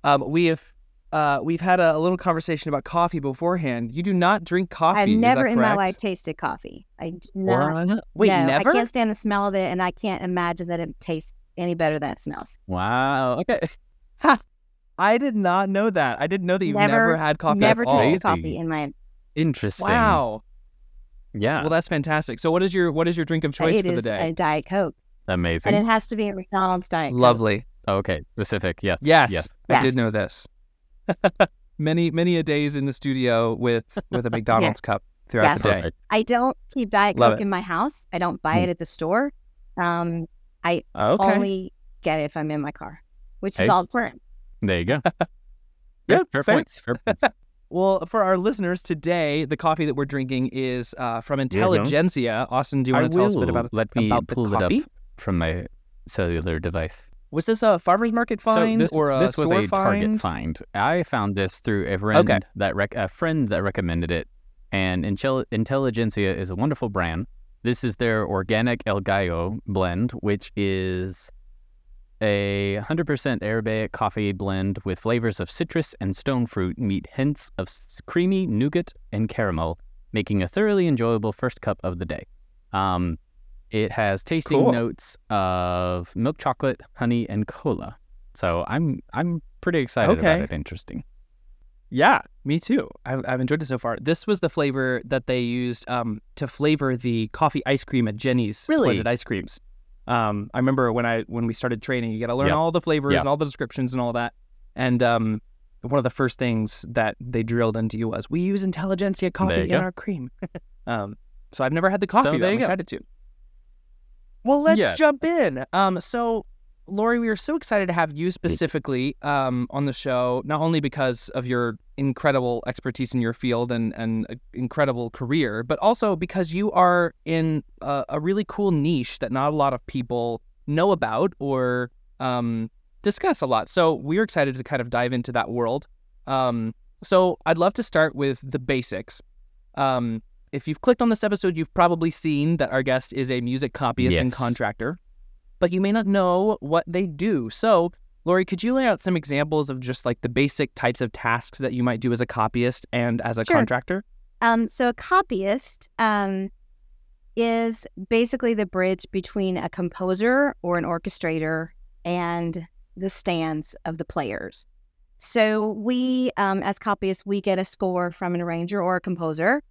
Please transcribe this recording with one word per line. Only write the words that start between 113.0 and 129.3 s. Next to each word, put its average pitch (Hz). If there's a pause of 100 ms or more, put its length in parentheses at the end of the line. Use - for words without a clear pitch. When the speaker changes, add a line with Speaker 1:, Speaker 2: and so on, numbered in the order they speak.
Speaker 1:
Well, 285
let's 311
Speaker 3:
Yeah. -
Speaker 1:
jump 294
in. 233
Um, 185
so, 233 (440)
Lori, 226
we 233
are 214
so 302
excited 202
to 175
have 160
you 175
specifically, 147
um, 131
on 143
the 135
show, 127
not 151
only 165
because 131
of 123
your 120 (200)
incredible 135
expertise 127
in 127
your 117
field 120
and, 113
and 113
a 117 (160)
incredible 123
career, 120
but 147
also 214
because 170
you 202
are 175 (120)
in 160 (200)
a, 143
a 151
really 196
cool 202
niche 151
that 113